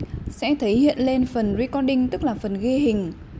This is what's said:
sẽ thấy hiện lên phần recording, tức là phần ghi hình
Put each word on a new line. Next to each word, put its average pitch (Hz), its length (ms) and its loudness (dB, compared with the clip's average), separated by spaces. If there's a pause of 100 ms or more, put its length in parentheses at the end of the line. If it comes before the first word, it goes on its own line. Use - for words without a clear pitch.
(300)
sẽ 269 240 -2
thấy 220 220 2
hiện 285 220 4
lên 254 280 2
phần 214 320 -2
recording, 262 500 0
tức 359 160 -2
là 240 100 0
phần 196 260 -4
ghi 254 180 2
hình 208 340 2 (280)